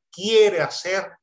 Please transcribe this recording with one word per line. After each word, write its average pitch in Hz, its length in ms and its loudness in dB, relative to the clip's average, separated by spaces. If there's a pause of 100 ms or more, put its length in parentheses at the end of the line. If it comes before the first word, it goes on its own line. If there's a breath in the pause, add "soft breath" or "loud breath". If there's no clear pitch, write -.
(120)
quiere 208 480 2
hacer 185 480 -4 (160)